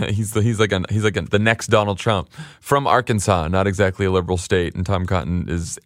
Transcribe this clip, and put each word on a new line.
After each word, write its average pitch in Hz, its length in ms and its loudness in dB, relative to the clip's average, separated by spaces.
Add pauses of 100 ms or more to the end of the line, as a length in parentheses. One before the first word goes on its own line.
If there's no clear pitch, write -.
he's 101 240 -2
the, 110 100 0
he's, 113 160 0
like, 104 140 4
an, 92 160 -2
he's, 107 160 -2
like, 104 120 2
an, 85 140 -4
the 104 80 2
next 110 280 0
Donald 104 320 2
Trump 101 320 -2 (300)
from 139 260 0
Arkansas, 98 640 2
not 95 180 2
exactly 95 400 0
a 92 40 0
liberal 90 280 0
state, 87 360 -2
and 92 120 -4
Tom 92 180 0
Cotton 87 440 -2
is 82 380 -6